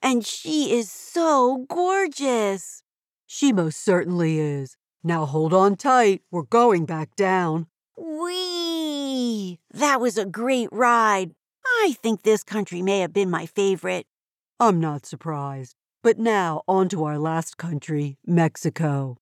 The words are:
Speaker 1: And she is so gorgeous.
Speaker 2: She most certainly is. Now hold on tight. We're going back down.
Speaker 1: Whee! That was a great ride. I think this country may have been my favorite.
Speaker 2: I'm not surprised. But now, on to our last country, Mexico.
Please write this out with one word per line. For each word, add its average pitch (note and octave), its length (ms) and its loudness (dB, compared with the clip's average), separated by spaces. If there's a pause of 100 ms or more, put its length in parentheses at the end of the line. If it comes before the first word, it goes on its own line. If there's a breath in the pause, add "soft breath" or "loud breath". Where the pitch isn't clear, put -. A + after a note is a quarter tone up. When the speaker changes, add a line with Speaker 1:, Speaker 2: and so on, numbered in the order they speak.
Speaker 1:
And A#3+ 240 0
she - 520 -2
is A3+ 140 -4
so C4+ 760 0
gorgeous. C#4 1160 -2 (500)
Speaker 2:
She C#4 200 2
most E3 280 0
certainly E3+ 600 0
is. C#3+ 340 -4 (300)
Now E3 200 -2
hold D#3 280 0
on F#3+ 240 4
tight. B3 440 4 (100)
We're F3+ 100 -4
going G#3+ 440 4
back D#3 300 -8
down. F3+ 520 0 (280)
Speaker 1:
Whee! D#4 1600 -4 (160)
That C#4 280 0
was A3+ 160 0
a G#3 80 -2
great A#3 440 -2
ride. G#3+ 640 2 (340)
I A4 380 2
think A3+ 200 -2
this G#3+ 200 4
country F#3+ 380 -6
may G3 180 0
have F3 140 -4
been G3 160 0
my E3 160 -2
favorite. F#3 600 -2 (540)
Speaker 2:
I'm G3+ 220 4
not D3+ 240 -4
surprised. C#3 720 -10 (260)
But A3+ 160 4
now, G3 480 0
on F#3+ 220 2
to E3 160 -2
our D3+ 120 -4
last D#3+ 380 -4
country, D3 720 -6
Mexico. D3 960 0